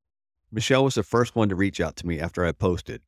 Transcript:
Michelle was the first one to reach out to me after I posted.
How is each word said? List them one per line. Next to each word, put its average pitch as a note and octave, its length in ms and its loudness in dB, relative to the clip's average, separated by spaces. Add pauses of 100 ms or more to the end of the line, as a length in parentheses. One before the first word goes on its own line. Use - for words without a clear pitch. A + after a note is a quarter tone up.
(500)
Michelle C3 360 2
was C3 100 0
the G#2 80 0
first A#2+ 320 0
one A2 140 2
to F#2+ 60 -4
reach F#2+ 260 -2
out D#2+ 160 -4
to - 100 -10
me E2+ 100 -2
after F2 280 -2
I E2 80 0
posted. F#2+ 540 -2